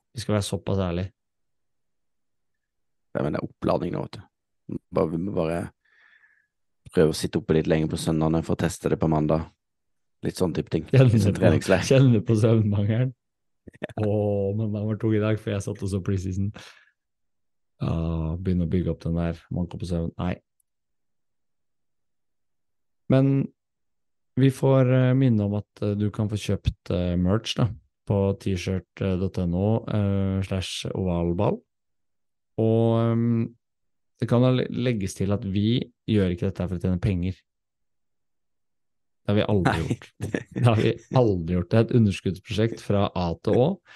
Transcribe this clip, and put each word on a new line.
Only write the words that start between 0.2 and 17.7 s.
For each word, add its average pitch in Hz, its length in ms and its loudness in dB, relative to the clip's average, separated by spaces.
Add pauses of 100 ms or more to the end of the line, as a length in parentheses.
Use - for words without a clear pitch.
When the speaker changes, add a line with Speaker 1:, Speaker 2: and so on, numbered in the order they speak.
Speaker 1:
skal 104 160 0
være 95 80 -4
såpass 98 320 -4
ærlige. 90 320 -4 (2000)
Speaker 2:
Ja, - 60 -4
men 69 140 -4
det - 80 -6
er - 40 -12
oppladning - 460 -4
nå, - 140 -6
vet - 100 -16
du. - 600 -16 (140)
Bare, 85 200 0
vi 85 60 -4
må 98 180 -6
bare 85 240 -2 (1300)
prøve 80 200 4
å 76 40 -4
sitte - 220 -4
oppe 82 160 -2
litt 78 140 2
lenger 80 240 2
på 85 80 -6
søndagene 80 440 0
for - 120 -2
å - 40 -20
teste 82 300 -2
det 78 80 0
på 80 140 0
mandag. 78 340 0 (800)
Litt - 160 -6
sånn 90 160 0
type - 160 -6
ting. - 160 -2
Speaker 1:
Kjenne 131 240 6
Speaker 2:
Litt 107 100 4
sånn 101 140 2
Speaker 1:
på, 87 80 -2
Speaker 2:
treningsleir. 90 420 4
Speaker 1:
kjenne 131 380 6
på 117 160 2
søvnmangelen. 110 720 2 (680)
Speaker 2:
Ja. - 100 -10 (140)
Speaker 1:
Åh, 101 500 0
men 107 180 -2
det 104 120 -4
var 107 120 -4
to 110 160 0
i 107 60 2
dag, 107 200 0
for 107 120 -6
jeg 101 100 -2
satt 104 220 -8
og 101 80 -4
så 98 100 -2
preseason. 95 480 -2 (1300)